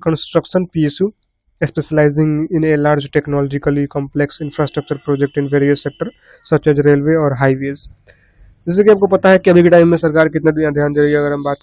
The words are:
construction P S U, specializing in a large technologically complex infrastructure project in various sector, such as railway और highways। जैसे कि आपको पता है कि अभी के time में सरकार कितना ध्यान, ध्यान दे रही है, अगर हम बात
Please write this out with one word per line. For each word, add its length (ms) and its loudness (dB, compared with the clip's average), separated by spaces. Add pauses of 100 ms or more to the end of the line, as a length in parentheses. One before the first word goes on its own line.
construction 640 -2
P 180 -2
S 140 -6
U, 120 0 (480)
specializing 680 0 (200)
in 140 -2
a 120 2
large 340 0
technologically 760 -2
complex 520 -6
infrastructure 640 -6
project 320 -2
in 120 -2
various 340 0
sector, 260 -8 (380)
such 200 -2
as 200 2
railway 300 2
और 260 -2
highways। 460 -2 (800)
जैसे 180 0
कि 60 6
आपको 160 2
पता 220 0
है 100 6
कि 120 2
अभी 120 6
के 80 4
time 180 6
में 100 2
सरकार 300 0
कितना 220 0
ध्यान, 220 -2
ध्यान 200 -2
दे 100 0
रही 100 2
है, 60 2
अगर 140 -2
हम 120 -6
बात 180 -4